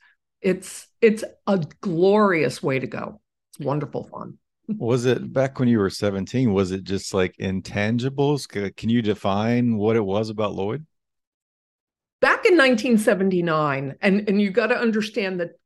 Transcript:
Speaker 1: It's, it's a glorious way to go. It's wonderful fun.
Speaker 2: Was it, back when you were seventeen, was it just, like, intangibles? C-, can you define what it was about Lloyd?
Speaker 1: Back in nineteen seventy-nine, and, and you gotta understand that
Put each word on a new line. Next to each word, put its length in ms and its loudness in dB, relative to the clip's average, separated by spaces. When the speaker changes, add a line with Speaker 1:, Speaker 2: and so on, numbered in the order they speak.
Speaker 1:
It's, 460 -4
it's 240 4
a 140 2
glorious 800 2
way 180 0
to 80 -8
go. 340 -10
It's 120 -14
wonderful 400 -4
fun. 360 -16
Speaker 2:
Was 380 -2
it, 260 0
back 280 -2
when 80 2
you 100 4
were 140 2
seventeen, 640 -2
was 180 2
it 140 -6
just, 280 -6
like, 240 0
intangibles? 1120 -2
C-, 200 -6
can 180 -6
you 140 2
define 720 0
what 180 2
it 100 2
was 240 -2
about 260 -4
Lloyd? 300 -6
Speaker 1:
Back 240 4
in 100 6
nineteen 420 4
seventy-nine, 1040 0
and, 280 2
and 120 2
you 80 2
gotta 300 0
understand 600 -2
that 240 -8